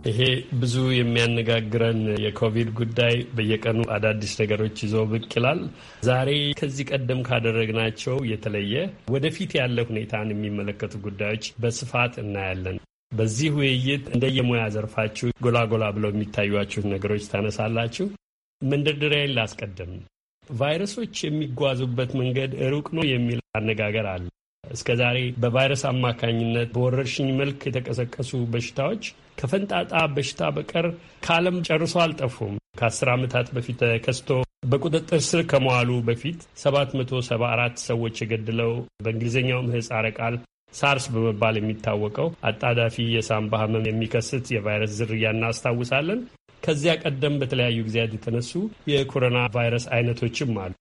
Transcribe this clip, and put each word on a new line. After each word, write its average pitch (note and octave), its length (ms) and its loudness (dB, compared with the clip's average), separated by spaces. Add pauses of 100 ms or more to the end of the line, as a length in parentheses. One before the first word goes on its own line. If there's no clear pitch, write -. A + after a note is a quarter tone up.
ይሄ A#2 140 0 (360)
ብዙ A#2+ 180 0 (180)
የሚያነጋግረን A#2 1040 2 (200)
የኮቪድ A2 540 0
ጉዳይ A#2 420 2 (160)
በየቀኑ A2 480 2 (120)
አዳዲስ G#2+ 460 0
ነገሮች G#2+ 420 2
ይዞ G#2+ 160 -2 (120)
ብቅ A2 240 -2
ይላል። C3+ 300 2 (420)
ዛሬ B2+ 260 4 (260)
ከዚህ C3+ 340 -4
ቀደም B2+ 340 0
ካደረግናቸው A2+ 1000 0
የተለየ G#2 500 -2 (360)
ወደፊት D#3 440 -2
ያለ B2 300 2
ሁኔታን A2 460 -4
የሚመለከቱ G#2 680 -4
ጉዳዮች G#2 460 -4 (120)
በስፋት A#2+ 600 0
እናያለን። F#2+ 600 -4 (340)
በዚህ A2 420 0
ውይይት C#3 540 2
እንደየሙያ B2 600 2
ዘርፋችሁ G#2+ 600 -2 (120)
ጎላ A#2+ 260 4
ጎላ A2 260 2
ብለው G#2+ 180 0
የሚታዩዋችሁን G2+ 800 0
ነገሮች G2+ 380 -2
ታነሳላችሁ። A2+ 760 -2 (560)
መንደርደሪያዬን C#3+ 720 0
ላስቀድም። G2+ 580 -4 (560)
ቫይረሶች E3 720 -2
የሚጓዙበት C3 960 0
መንገድ C3 380 0 (160)
ሩቅ D3 240 0
ነው E3 120 0
የሚል A#2+ 360 2 (140)
አነጋገር G#2+ 540 0
አለ። F2+ 160 -6 (400)
እስከ - 300 -6
ዛሬ B2 240 2 (180)
በቫይረስ B2+ 480 2
አማካኝነት A#2 840 0
በወረርሽኝ B2+ 640 0
መልክ C#3 280 0
የተቀሰቀሱ B2 680 -4 (180)
በሽታዎች C3+ 560 -2 (320)
ከፈንጣጣ F#3+ 560 0 (160)
በሽታ C#3+ 420 -2
በቀር D#3 360 -2 (360)
ከዓለም F3 400 2
ጨርሶ D#3+ 360 0
አልጠፉም። C3+ 560 0 (200)
ከአስር B2 360 0
ዓመታት B2 400 2
በፊት B2 300 -4
ተከስቶ A#2 480 2 (380)
በቁጥጥር D3+ 540 2
ስር E3 260 2
ከመዋሉ B2+ 440 4 (120)
በፊት B2+ 380 -2 (160)
ሰባት C#3+ 380 2
መቶ B2+ 280 0
ሰባ A#2+ 260 0
አራት A#2+ 300 0
ሰዎች A#2 380 -2
የገደለው A2+ 560 -2 (280)
በእንግሊዝኛው A#2 600 0
ምህጻረ A#2 500 -2
ቃል A#2 240 -2 (380)
ሳርስ C#3 340 2
በመባል A2+ 480 2
የሚታወቀው G#2+ 720 -2 (140)
አጣዳፊ A#2 540 2 (120)
የሳምባ G#2+ 500 0
ህመም A2 280 2
የሚከስት A2+ 640 -2
የቫይረስ G#2+ 440 0
ዝርያ A2 360 0
እናስታውሳለን። B2 920 0 (420)
ከዚያ D#3+ 380 2
ቀደም D3 360 0
በተለያዩ B2+ 460 0
ጊዜያት A2 300 0
የተነሱ A#2 400 -2 (340)
የኮሮና C3+ 520 2 (120)
ቫይረስ A#2 400 2
አይነቶችም A#2+ 680 0
አሉ። F#2 240 -4